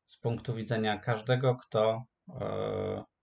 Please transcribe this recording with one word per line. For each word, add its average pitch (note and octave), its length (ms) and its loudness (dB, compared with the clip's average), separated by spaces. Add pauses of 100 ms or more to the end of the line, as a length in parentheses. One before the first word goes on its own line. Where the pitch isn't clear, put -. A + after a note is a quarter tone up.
z - 120 -20
punktu A#2 380 -4
widzenia A2 440 0
każdego, B2 560 2
kto, A2+ 480 2 (380)
e, G2+ 600 -2 (200)